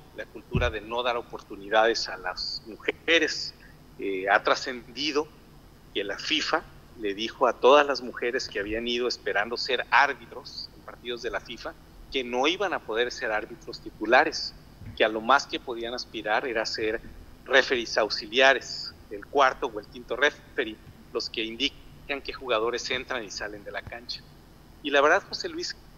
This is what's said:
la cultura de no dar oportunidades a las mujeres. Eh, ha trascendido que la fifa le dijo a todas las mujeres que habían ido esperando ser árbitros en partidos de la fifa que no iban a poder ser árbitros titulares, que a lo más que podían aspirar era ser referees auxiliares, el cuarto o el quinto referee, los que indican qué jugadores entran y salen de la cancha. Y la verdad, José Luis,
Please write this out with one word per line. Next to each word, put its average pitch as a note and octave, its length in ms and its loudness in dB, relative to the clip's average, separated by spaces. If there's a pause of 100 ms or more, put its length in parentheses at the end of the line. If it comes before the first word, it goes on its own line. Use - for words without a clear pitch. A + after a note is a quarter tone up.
(160)
la G#2+ 100 -10
cultura - 440 -2
de A2 100 -6
no A#2 220 -4
dar A#2+ 140 0
oportunidades A2 920 0
a G2 80 -8
las - 500 -8
mujeres. - 880 0 (460)
Eh, F#2+ 320 -4
ha G#2 120 6
trascendido C3+ 840 -2 (640)
que G2+ 120 -2
la G2 140 -6
fifa D#3 440 0 (380)
le G2+ 140 -2
dijo A2+ 320 0
a A2+ 80 4
todas C#3+ 320 8
las C3+ 140 -2
mujeres A#2+ 480 -4
que G#2+ 120 -6
habían G#2+ 260 -4
ido A#2+ 220 0
esperando G#2 480 -2
ser A#2+ 340 -4
árbitros - 840 0
en - 60 -20
partidos A#2 400 -10
de A#2+ 80 -4
la G2 100 -4
fifa B2+ 340 -12 (380)
que C3+ 100 0
no B2 240 0
iban F3+ 280 0
a B2+ 60 -2
poder A#2 300 0
ser A#2 220 -4
árbitros A2+ 480 -6
titulares, - 720 2 (420)
que A#2+ 80 4
a A2 40 4
lo A2 120 -2
más B2+ 260 4
que E3 120 -8
podían A#2 360 -8
aspirar A2+ 520 -2
era A2+ 200 -2
ser A2 340 -2 (460)
referees B2+ 500 4
auxiliares, A#2+ 960 2 (180)
el G2+ 160 -10
cuarto C3+ 460 2
o G#2 80 -8
el G2+ 60 -12
quinto A#2+ 300 -10
referee, B2+ 600 -2 (360)
los - 180 -4
que A2+ 140 -4
indican C3 760 -6
qué - 100 -10
jugadores A#2+ 580 0
entran B2+ 340 -4
y F#2+ 60 -12
salen G#2 340 -10
de G2+ 80 -12
la G2 100 -8
cancha. - 380 -12 (600)
Y D3 80 -6
la C#3+ 100 6
verdad, D#3+ 260 6
José - 220 -8
Luis, E3+ 260 -8 (240)